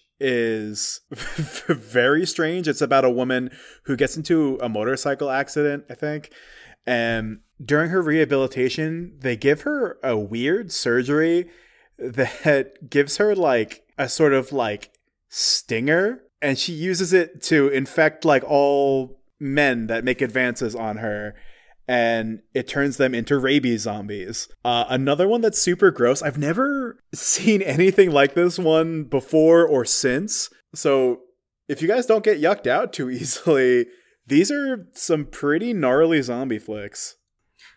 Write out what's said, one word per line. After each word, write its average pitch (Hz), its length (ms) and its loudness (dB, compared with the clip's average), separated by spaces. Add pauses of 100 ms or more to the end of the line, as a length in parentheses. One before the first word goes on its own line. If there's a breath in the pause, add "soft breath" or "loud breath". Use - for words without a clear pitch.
(180)
is 113 880 -4
<laughs> - 60 -20
very 127 1120 -2
strange. 170 440 -4
It's 139 120 -4
about 135 240 2
a 127 60 4
woman 127 400 -2 (340 loud breath)
who 135 120 -4
gets 135 200 -2
into 156 460 0
a 120 80 -4
motorcycle 135 600 -4
accident, 143 600 -4
I 123 40 -16
think. 151 360 -10 (560 loud breath)
And 113 540 -2 (220)
during 147 280 0
her 185 120 0
rehabilitation, 151 1160 -2
they 131 180 -4
give 143 260 2
her 285 420 -6
a 123 120 0
weird 127 540 -4
surgery 151 760 0 (500 soft breath)
that 131 840 -2
<laughs> 131 80 -20
gives 143 260 0
her, 208 180 2
like, 131 480 0 (160)
a 131 100 -4
sort 151 240 4
of, 131 200 0
like, 113 400 -4 (360)
stinger. 165 960 -2 (180)
And 135 180 0
she - 140 -6
uses 170 400 -2
it 175 320 0
to 143 240 4
infect, 151 560 0
like, 143 220 4
all 139 720 0 (200)
men 135 480 0
that 117 160 -4
make 123 180 -2
advances 120 540 -2
on 110 220 -6
her. 104 360 -8 (540 soft breath)
And 117 520 0 (140)
it 127 140 -4
turns 139 300 -2
them 131 160 2
into 120 240 0
rabies 127 440 0
zombies. 104 640 -10 (160)
Uh, 120 240 0
another 139 380 0
one 233 140 0
that's 226 200 0
super 180 300 4
gross. 127 320 2
I've 143 160 -4
never 240 680 -2
<laughs> - 80 -16
seen 208 480 0
anything 185 500 4
like 139 220 4
this 175 240 2
one 160 460 2
before 156 640 4
or 135 180 2
since. 143 640 -2 (240 soft breath)
So 131 480 0 (460)
if 147 140 -6
you 165 60 0
guys 240 180 0
don't 220 180 2
get 208 160 2
yucked 190 260 0
out 160 260 0
too 127 180 -6
<laughs> - 0 -
easily, 127 760 2 (400 soft breath)
these 156 240 4
are 269 420 -4
some 151 320 -2
pretty 160 480 -2
gnarly 156 480 2
zombie 120 380 -4
flicks. 104 560 -12 (640 soft breath)